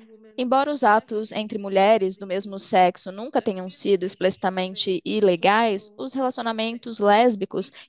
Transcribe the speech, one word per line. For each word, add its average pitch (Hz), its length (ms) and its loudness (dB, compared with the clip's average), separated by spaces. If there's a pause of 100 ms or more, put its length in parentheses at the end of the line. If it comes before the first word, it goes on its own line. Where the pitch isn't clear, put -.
(380)
Embora 262 340 2
os 285 120 -4
atos 214 480 2
entre 214 260 -6
mulheres 196 600 2
do 196 100 -14
mesmo 196 320 -6
sexo 185 520 2
nunca 214 300 -4
tenham 185 280 -4
sido 190 340 0
explicitamente 185 1040 -2
ilegais, 196 920 2
os 262 160 -10
relacionamentos 233 840 -6
lésbicos 208 720 2 (180)